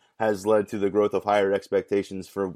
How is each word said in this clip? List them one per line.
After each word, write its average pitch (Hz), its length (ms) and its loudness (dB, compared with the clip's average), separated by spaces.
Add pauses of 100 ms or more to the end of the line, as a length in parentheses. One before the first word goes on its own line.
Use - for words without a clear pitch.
(200)
has 104 260 -2
led 104 220 2
to 110 100 -8
the 98 120 0
growth 104 240 2
of 95 100 -2
higher 104 280 2
expectations 95 760 -2
for, 98 260 -6